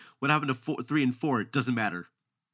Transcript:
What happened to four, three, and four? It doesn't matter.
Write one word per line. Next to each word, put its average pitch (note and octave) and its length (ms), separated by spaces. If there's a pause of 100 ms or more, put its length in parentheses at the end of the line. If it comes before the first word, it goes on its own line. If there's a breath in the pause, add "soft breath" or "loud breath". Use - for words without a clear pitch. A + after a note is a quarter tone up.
(200 soft breath)
What C#3 120
happened D3 180
to C3 40
four, D3 300
three, C#3+ 200
and B2+ 120
four? C3 260
It - 100
doesn't B2+ 240
matter. F#2+ 320 (460)